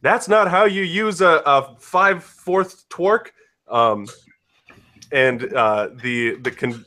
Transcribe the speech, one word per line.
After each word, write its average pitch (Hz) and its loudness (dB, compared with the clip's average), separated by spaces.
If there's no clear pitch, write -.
That's 196 0
not 208 4
how 185 2
you 196 0
use 190 -4
a, 170 4
a 135 0
five-fourth 185 -4
twerk. 208 -2
Um, 110 0
and, 127 0
uh, 107 0
the, 120 -4
the 127 -6
con- 120 -8